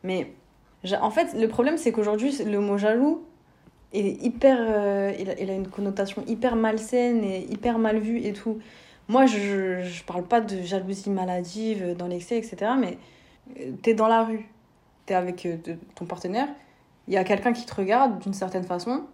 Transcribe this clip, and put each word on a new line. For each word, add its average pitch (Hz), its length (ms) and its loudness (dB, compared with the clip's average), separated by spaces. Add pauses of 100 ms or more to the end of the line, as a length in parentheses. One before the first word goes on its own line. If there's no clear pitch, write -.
Mais 185 300 -4 (500)
j'ai, 185 140 0
en 214 140 2
fait, 339 280 0
le 226 80 4
problème, 269 300 2
c'est 240 140 2
qu'aujourd'hui, 214 400 2
c'est, 269 140 -4
le 208 140 0
mot 202 180 2
jaloux, 240 460 4 (720)
il 202 140 0
est - 160 -2
hyper, 247 360 6
euh, 202 600 2
il 190 100 -6
a, - 100 -4
il 190 100 -4
a 196 40 -2
une 190 140 -4
connotation 196 600 -4
hyper 233 280 0
malsaine 220 680 2
et 190 260 -4
hyper 226 280 -2
mal 220 220 2
vue 226 260 -2
et 208 80 -2
tout. 220 260 -6 (480)
Moi, 262 180 6
je, 196 560 0
je 175 220 -10
parle 180 200 -6
pas 233 180 4
de 196 200 -6
jalousie 190 480 -4
maladive 185 880 -2
dans 175 100 -6
l'excès, 180 300 -4
et 220 60 -2
cetera, 220 320 -2
mais, 208 220 0 (600)
euh, 131 120 -10 (120)
t'es 226 100 4
dans 220 140 4
la 226 160 6
rue, 220 260 -4 (560)
t'es 196 80 -4
avec, 180 320 -2
euh, 170 180 -2
de-, 170 140 -10 (180)
ton 175 100 -10
partenaire, 185 420 -4 (600)
il 180 60 -2
y 196 40 4
a 185 60 4
quelqu'un 208 300 2
qui - 120 -4
te - 100 -12
regarde 214 440 2
d'une 196 140 -6
certaine 185 300 -4
façon. 180 380 -2 (120)